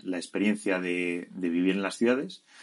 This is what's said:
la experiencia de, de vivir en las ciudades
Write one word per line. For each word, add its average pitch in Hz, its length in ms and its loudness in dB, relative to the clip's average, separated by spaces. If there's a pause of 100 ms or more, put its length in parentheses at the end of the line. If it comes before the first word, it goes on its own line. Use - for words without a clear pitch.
la 92 140 -4
experiencia 98 640 0
de, 87 500 -2
de 90 180 -2
vivir 90 260 2
en 98 60 0
las 95 140 -4
ciudades 131 480 0 (200)